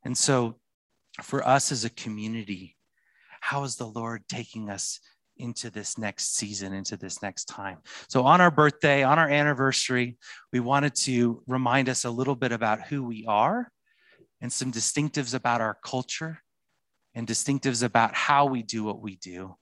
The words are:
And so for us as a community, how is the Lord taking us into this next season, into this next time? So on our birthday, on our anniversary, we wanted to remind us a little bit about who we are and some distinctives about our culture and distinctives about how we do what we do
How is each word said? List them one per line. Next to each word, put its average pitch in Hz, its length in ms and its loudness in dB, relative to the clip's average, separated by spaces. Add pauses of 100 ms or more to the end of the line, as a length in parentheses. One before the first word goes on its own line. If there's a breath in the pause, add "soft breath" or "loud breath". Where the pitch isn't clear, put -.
And 123 140 -4
so 123 400 2 (640)
for - 260 -4
us 135 240 4
as 117 140 -2
a 117 60 -4
community, 107 840 -8 (640 soft breath)
how 139 240 -4
is 127 120 -8
the 120 100 -8
Lord 113 420 -8
taking 110 420 -10
us - 300 -8 (360 soft breath)
into 120 340 -10
this 104 280 -8
next - 380 -4
season, 98 360 -6
into 98 240 -8
this 92 260 -12
next 98 240 -8
time? 98 320 -12 (300 loud breath)
So 123 160 2
on 165 160 8
our 175 100 8
birthday, 143 520 4
on 139 160 6
our 160 100 4
anniversary, 131 880 2 (360 loud breath)
we 123 80 2
wanted 139 360 2
to 120 500 2
remind 131 420 2
us - 160 -2
a 123 60 -2
little 127 260 -2
bit 120 160 -2
about 113 300 0
who 143 200 -4
we 113 240 -8
are 143 440 2 (680 soft breath)
and 120 120 -6
some 127 200 -4
distinctives 131 600 -2
about 120 260 0
our 110 240 -2
culture 160 560 -6 (720)
and 117 120 -6
distinctives 127 560 0
about 113 320 4
how 143 320 4
we 131 160 -2
do 110 220 -4
what 98 160 -4
we 98 160 -10
do 92 460 -12